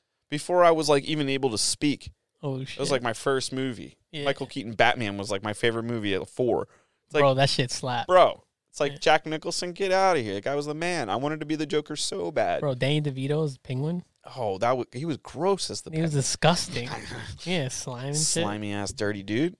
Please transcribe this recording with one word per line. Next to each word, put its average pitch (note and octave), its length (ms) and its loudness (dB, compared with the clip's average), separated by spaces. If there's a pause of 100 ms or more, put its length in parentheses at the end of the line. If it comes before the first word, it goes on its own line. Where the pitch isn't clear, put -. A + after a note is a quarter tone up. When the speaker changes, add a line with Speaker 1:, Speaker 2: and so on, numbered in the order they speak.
(300)
Speaker 1:
before F3 340 2
I E3+ 80 10
was, D#3+ 180 2
like, C#3+ 160 4
even D3 240 -2
able C3+ 220 0
to G#2+ 60 -2
speak. - 540 0 (320)
Speaker 2:
Oh, C3+ 120 -4
Speaker 1:
It C3 40 -6
was, C3 100 -10
Speaker 2:
shit. C3+ 220 -4
Speaker 1:
like, C3 100 2
my A#2 120 -2
first C3+ 400 0
movie. B2 420 -6 (160)
Speaker 2:
Yeah. C#3+ 140 -6
Speaker 1:
Michael C#3 200 0
Keaton A#2 280 -8
Batman A2 440 4
was, G2 140 -4
like, G2 100 -2
my G#2+ 120 -2
favorite A2+ 300 0
movie A2+ 300 -2
at F#2+ 140 -2
four. A2+ 400 0 (380)
It's - 80 -20
like, D3+ 80 4
Speaker 2:
Bro, C3+ 140 6
that C3+ 140 4
shit - 220 0
slapped. B2 380 -4
Speaker 1:
bro, E3+ 340 6 (280)
it's - 100 -4
like, C#3+ 120 0
Speaker 2:
Yeah. C#3 60 -14
Speaker 1:
"Jack D#3 260 4
Nicholson, E3 460 -4
get F#3 220 -2
outta F#3+ 260 4
here. G#2+ 140 -2
That G2 100 -4
guy C3+ 120 -2
was D3 100 -2
the D3 100 -6
man. D#3+ 340 -2
I G2 60 0
wanted D3 240 -2
to D3+ 60 -8
be D3+ 100 -2
the D3+ 100 -4
Joker D3+ 300 -2
so F3 340 -4
bad." G#2+ 300 0
Speaker 2:
Bro, C#3 160 -2
Danny C#3 260 0
DeVito D3 440 -2
as C3+ 120 -6
Penguin. D3+ 460 -4 (320)
Speaker 1:
Oh, G#2+ 220 -2
that A#2 180 2
wa-, A#2+ 160 -2
he C3 140 -8
was D#3 120 -2
gross F3+ 520 -2
as G#2 140 -8
the - 80 -14
Speaker 2:
He D#3+ 100 -2
was E3 80 0
Speaker 1:
Penguin. D3 100 0
Speaker 2:
disgusting. B2+ 680 0 (280)
Speaker 1:
<laughs> - 280 -12
Speaker 2:
Yeah, D#3+ 240 -2
slime B2 380 -8
and C#3+ 100 -4
shit. D#3 80 0 (180)
Speaker 1:
Slimy G#2 300 -4
ass G2+ 180 -4
dirty G#2 320 -2
dude. A#2+ 360 -2